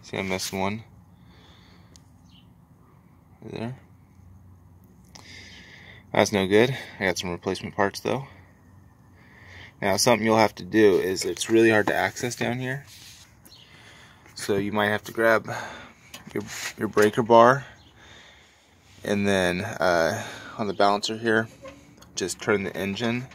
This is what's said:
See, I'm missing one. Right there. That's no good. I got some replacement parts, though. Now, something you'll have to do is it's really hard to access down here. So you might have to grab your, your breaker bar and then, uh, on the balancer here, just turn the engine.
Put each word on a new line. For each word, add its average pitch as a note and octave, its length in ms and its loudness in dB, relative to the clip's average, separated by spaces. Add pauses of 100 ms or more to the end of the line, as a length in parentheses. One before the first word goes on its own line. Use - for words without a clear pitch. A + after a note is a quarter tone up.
See, - 140 -12
I'm G2 120 -6
missing F#2+ 300 -6
one. G#2 240 -4 (2500)
Right A2 120 -14
there. A#2+ 220 -10 (2500)
That's G#2 180 2
no F#2+ 160 2
good. A2+ 280 4 (240)
I G2+ 60 -2
got F2+ 120 0
some F2+ 140 -6
replacement F2+ 440 -6
parts, G2 260 -2
though. B2 260 -4 (1500)
Now, G2 160 0
something A2 280 2
you'll A2 120 4
have G#2+ 180 4
to - 80 -14
do F#2+ 360 6
is F#2 260 -4
it's F2+ 240 -6
really A2+ 220 6
hard G#2 160 2
to - 80 0
access G2+ 400 -4
down A#2+ 240 -4
here. C3 260 -8 (1500)
So - 220 -2
you G2+ 140 -4
might G#2 180 2
have G#2+ 160 -2
to - 60 -14
grab A2+ 400 2 (840)
your, G#2+ 100 -6 (340)
your A2+ 100 -4
breaker G#2+ 360 2
bar A#2+ 420 6 (1400)
and G2+ 240 -2
then, F#2 340 2
uh, F2+ 600 0 (340)
on A2 100 -4
the G2 60 -6
balancer G#2 440 0
here, A2+ 300 0 (680)
just - 260 -6
turn G2+ 220 0
the - 120 -8
engine. A2+ 600 -4